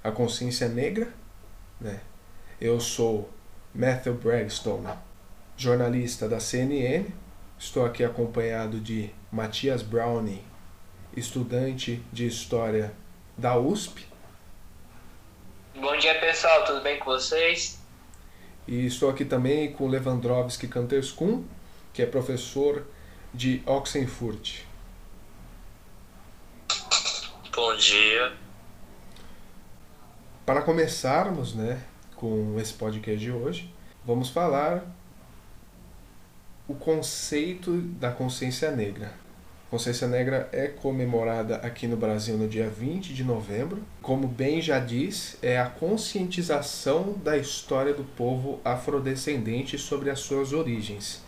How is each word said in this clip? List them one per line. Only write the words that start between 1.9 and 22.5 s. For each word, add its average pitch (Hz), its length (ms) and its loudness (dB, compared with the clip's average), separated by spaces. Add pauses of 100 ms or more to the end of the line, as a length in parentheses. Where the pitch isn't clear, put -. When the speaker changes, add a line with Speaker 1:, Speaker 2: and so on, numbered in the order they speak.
Speaker 1:
Eu 117 180 4
sou 113 540 2 (420)
Matthew 123 420 2
Braxton, 113 680 2 (720)
jornalista 123 720 2
da 110 120 2
C - 180 0
N 135 200 4
N. 139 360 2 (440)
Estou - 280 2
aqui 120 180 2
acompanhado 113 760 0
de 110 280 -2 (240)
Matias 113 480 0
Browning, 110 640 0 (720)
estudante 123 840 -2 (100)
de 120 140 -2
História 110 680 0 (420)
da 120 220 2
usp. 156 540 0 (1600)
Speaker 2:
Bom 139 240 0
dia, 160 220 6
pessoal. 165 460 8
Tudo 139 180 2
bem 143 160 2
com - 80 -6
vocês? 160 760 2 (840)
Speaker 1:
E 123 200 0
estou 135 220 4
aqui 131 160 2
também 139 480 4
com 139 140 0
Lewandowski 123 800 2
Kanterskun, 139 800 2 (480)
que 127 100 0
é 120 40 6
professor 139 800 2 (460)